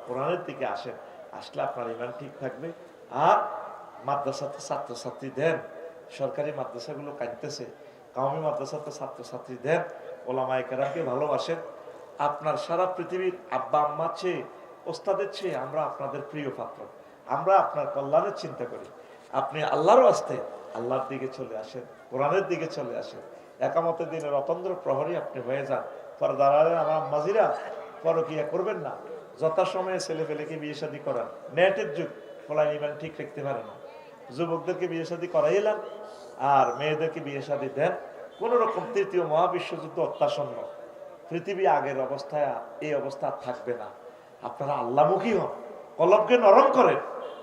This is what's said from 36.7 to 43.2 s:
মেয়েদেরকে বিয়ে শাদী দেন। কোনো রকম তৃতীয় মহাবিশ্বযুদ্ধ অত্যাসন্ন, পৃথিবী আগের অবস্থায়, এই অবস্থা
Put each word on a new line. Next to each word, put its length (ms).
মেয়েদেরকে 500
বিয়ে 220
শাদী 200
দেন। 140
কোনো 240
রকম 200
তৃতীয় 400
মহাবিশ্বযুদ্ধ 760
অত্যাসন্ন, 500
পৃথিবী 380
আগের 300
অবস্থায়, 420
এই 200
অবস্থা 300